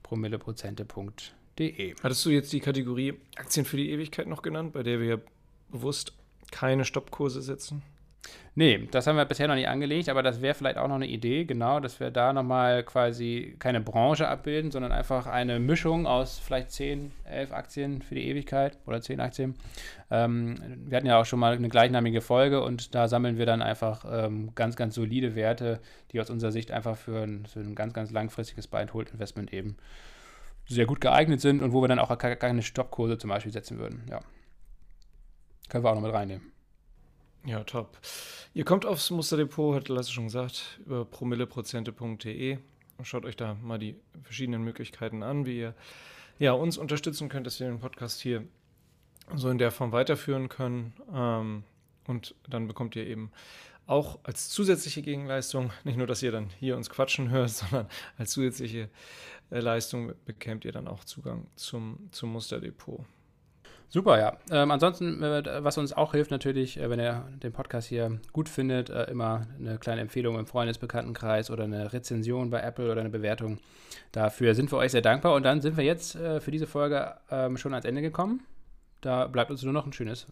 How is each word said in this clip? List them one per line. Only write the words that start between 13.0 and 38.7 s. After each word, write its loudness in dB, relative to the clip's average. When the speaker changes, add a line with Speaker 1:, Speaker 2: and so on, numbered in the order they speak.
Speaker 1:
keine 2
Branche 4
abbilden, 0
sondern -2
einfach 2
eine 2
Mischung 2
aus 2
vielleicht -2
zehn, -4
elf -6
Aktien -6
für -10
die -4
Ewigkeit 0
oder -2
zehn -6
Aktien. -2
Ähm, 2
wir 2
hatten 2
ja 10
auch 4
schon 2
mal 8
eine 2
gleichnamige 6
Folge 6
und -4
da 6
sammeln 2
wir 2
dann 4
einfach, -2
ähm, -2
ganz, 0
ganz -2
solide 0
Werte, 0
die 0
aus -2
unserer 0
Sicht -4
einfach -2
für -6
ein, -6
für -12
ein -8
ganz, -4
ganz -6
langfristiges -6
Buy-and-Hold-Investment -6
eben -6
sehr 4
gut 0
geeignet 6
sind 6
und 2
wo 6
wir 8
dann 4
auch 2
ke-, 0
keine 2
Stoppkurse -2
zum -6
Beispiel -2
setzen -10
würden. -8
Ja. -8
Können -2
wir 6
auch 2
noch -2
mit -2
reinnehmen. -4
Speaker 2:
Ja, -4
top. -8
Ihr -2
kommt 4